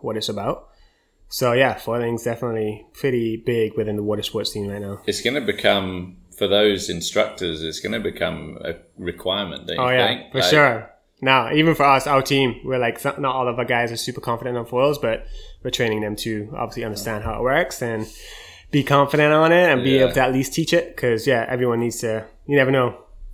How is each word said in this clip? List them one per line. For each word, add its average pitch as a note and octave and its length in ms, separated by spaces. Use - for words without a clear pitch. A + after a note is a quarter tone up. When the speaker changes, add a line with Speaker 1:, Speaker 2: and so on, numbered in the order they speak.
Speaker 1:
what A2 160
it's G#2+ 120
about. G#2+ 400
So B2 240
yeah, B2 220
foiling's A#2 480
definitely A2+ 720
pretty A#2 420
big A2+ 400
within G#2+ 200
the G#2 60
water G#2 200
sports - 300
scene G2+ 160
right G2+ 120
now. G2 260
Speaker 2:
It's G2 140
gonna C3 200
become, F#2+ 760
for G2+ 100
those G2+ 420
instructors, E2+ 760
it's D#2+ 160
gonna A2 200
become E2 640
a E2 100
requirement, F2+ 720
don't F2 100
you B2+ 60
Speaker 1:
Oh, B2+ 60
yeah, B2+ 180
Speaker 2:
think? B2 260
Speaker 1:
for C3+ 80
Speaker 2:
Like B2+ 100
Speaker 1:
sure. C3 400
Now, C3 320
even D#3 220
for - 100
us, C3+ 220
our C#3 160
team, C3+ 420
we're C3 140
like, A#2 220
so-, C#3 180
not C3+ 160
all B2+ 140
of A#2+ 100
our B2 60
guys A#2+ 260
are A#2 60
super B2+ 240
confident B2 360
on A#2 100
foils, C#3 320
but A2+ 260
we're B2+ 60
training A2 300
them G#2+ 160
to G#2+ 400
obviously A2+ 280
understand G#2+ 400
how A2 140
it A2+ 40
works C#3+ 400
and A2+ 240
be C#3 140
confident C#3+ 480
on D#3+ 180
it F3 220
and B2+ 100
be C3+ 80
Speaker 2:
Yeah. C3 140
Speaker 1:
able B2+ 80
to C3+ 80
at B2+ 120
least C3 220
teach D#3+ 180
it. E3+ 240
'Cause, A#2 300
yeah, A#2+ 220
everyone B2 320
needs A#2 220
to, A2+ 220
you C#3+ 100
never C3 140
know. B2+ 280